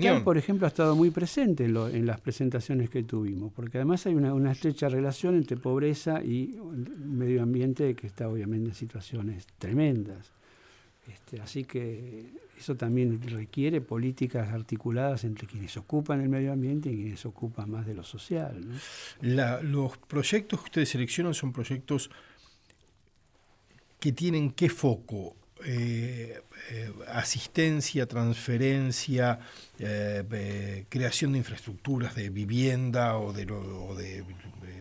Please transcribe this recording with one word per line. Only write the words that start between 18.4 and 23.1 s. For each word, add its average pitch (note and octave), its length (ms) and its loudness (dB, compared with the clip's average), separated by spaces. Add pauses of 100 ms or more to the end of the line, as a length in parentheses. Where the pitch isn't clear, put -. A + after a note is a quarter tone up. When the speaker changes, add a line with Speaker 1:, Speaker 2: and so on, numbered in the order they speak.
Speaker 2:
¿no? A#2 80 -10 (460)
Speaker 1:
La, B2 420 2
los C#3 360 0
proyectos G3+ 640 0
que - 40 -14
ustedes D#3 240 2
seleccionan D3 460 0
son C3+ 180 -2
proyectos C3 580 -2 (1900)